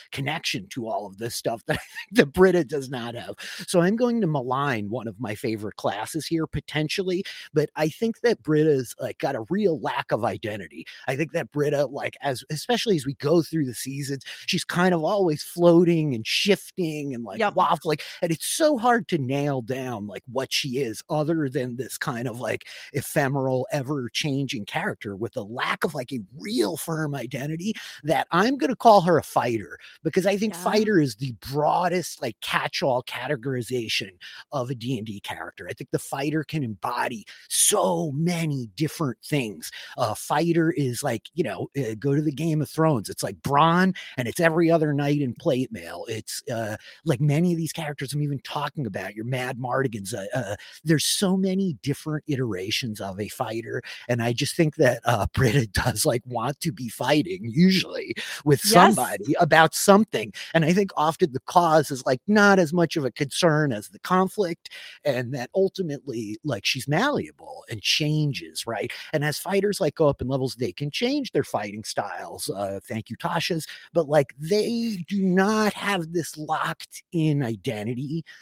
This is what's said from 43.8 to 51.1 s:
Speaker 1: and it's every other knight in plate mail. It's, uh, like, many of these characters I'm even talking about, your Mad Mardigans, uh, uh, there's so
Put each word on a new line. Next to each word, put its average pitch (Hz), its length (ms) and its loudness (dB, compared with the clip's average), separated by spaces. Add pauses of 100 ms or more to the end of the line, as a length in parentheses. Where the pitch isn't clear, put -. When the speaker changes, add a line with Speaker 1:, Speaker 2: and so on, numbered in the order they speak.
Speaker 1:
and 120 120 -2
it's - 120 -4
every 165 300 6
other 156 220 4
knight 143 280 2
in 123 140 0
plate 127 380 0
mail. - 360 -12
It's, - 420 -8
uh, 113 260 -4 (280)
like, 139 160 0
many 151 320 4
of 165 60 0
these 165 140 -4
characters 147 400 -8
I'm 147 100 -2
even 143 180 -4
talking 143 460 -6
about, 98 280 -8
your 110 100 -10
Mad 127 340 -4
Mardigans, 120 560 -2
uh, 98 200 -8
uh, 104 220 -4 (280)
there's 156 200 4
so 190 320 2